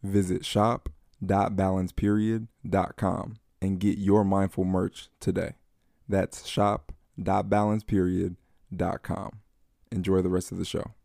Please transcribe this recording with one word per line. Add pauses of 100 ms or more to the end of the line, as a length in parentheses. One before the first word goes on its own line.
Visit
shop (340)
dot
balance
period (200)
dot
com (260)
and
get
your
mindful
merch (100)
today. (520)
That's
shop (280)
dot
balance
period (360)
dot
com. (500)
Enjoy
the
rest
of
the
show. (120)